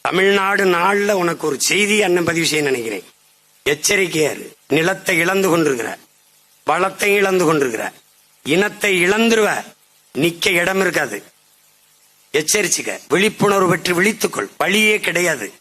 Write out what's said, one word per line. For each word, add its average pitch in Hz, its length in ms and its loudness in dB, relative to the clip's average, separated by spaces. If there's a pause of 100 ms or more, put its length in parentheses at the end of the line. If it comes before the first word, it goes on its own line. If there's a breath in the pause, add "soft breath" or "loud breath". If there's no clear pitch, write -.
தமிழ்நாடு 196 640 0
நாள்ல 196 480 0
உனக்கு 170 340 -2
ஒரு 139 140 -4
செய்தி 208 420 0
அண்ணன் 180 220 2
பதிவு 165 220 -2
செய்ய 147 240 0
நினைக்கிறேன். 113 340 -4 (600)
எச்சரிக்கையா 156 640 0
இரு. - 260 -12 (120)
நிலத்தை 185 480 0
இழந்து 185 320 0
கொண்டிருக்கிற, 135 500 0 (640)
வளத்தை 185 480 0
இழந்து 190 320 2
கொண்டிருக்கிற, 135 480 0 (500)
இனத்தை 190 600 0
இழந்துருவ, 208 600 2 (500)
நிக்க 170 340 0
இடம் 185 320 0
இருக்காது. 147 520 -2 (1000)
எச்சரிச்சுக்க, 156 760 -2
விழிப்புணர்வு 196 600 2
பெற்று 175 340 0
விழித்துக்கொள். 202 560 -2
வழியே 208 420 2
கிடையாது. 165 600 -2